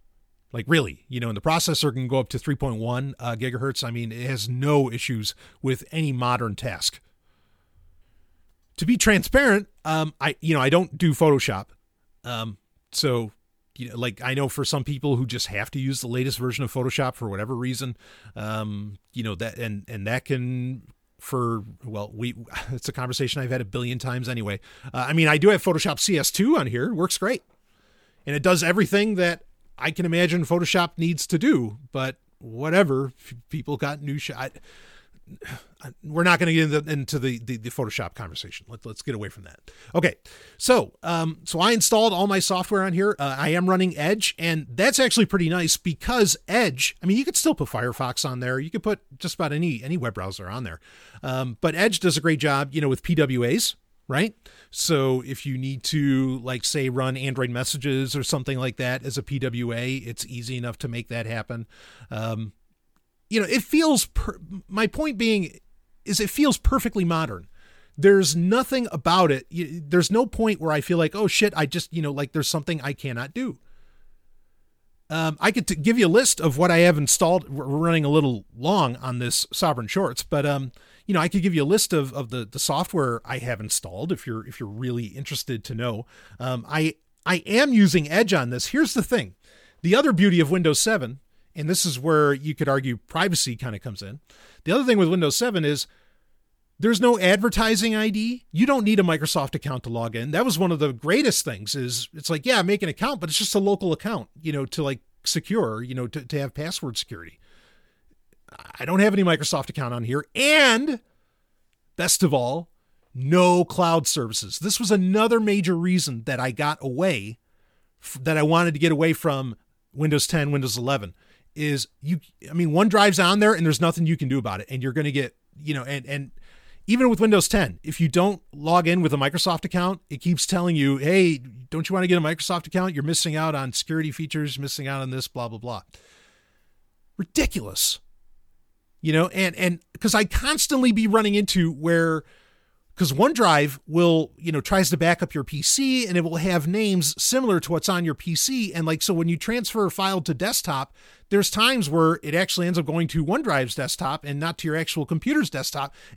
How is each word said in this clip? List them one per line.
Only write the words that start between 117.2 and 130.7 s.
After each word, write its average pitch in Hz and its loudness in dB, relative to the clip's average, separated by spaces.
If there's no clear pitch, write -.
f-, - -14
that 156 0
I 151 2
wanted 165 4
to 143 -6
get 165 4
away 160 2
from 135 -4
Windows 147 0
ten, 147 0
Windows 131 -2
eleven, 120 -4
is 151 -4
you, 156 -2
I 151 -10
mean, 170 2
OneDrive's 202 4
on 190 4
there 214 6
and 165 2
there's 151 2
nothing 170 2
you 160 2
can 139 -2
do 135 0
about 104 -4
it. - -14
And 127 -6
you're 131 -2
gonna 147 -2
get, 131 -4
you 147 -4
know, 131 -6
and, 135 -8
and 139 -8
even 247 4
with 208 2
Windows 208 6
ten, 180 0
if 160 -4
you 160 4
don't 180 2
log 165 2
in 180 4
with 147 2
a 147 2
Microsoft 156 0
account, 180 -2
it 143 -10
keeps 175 0
telling 175 0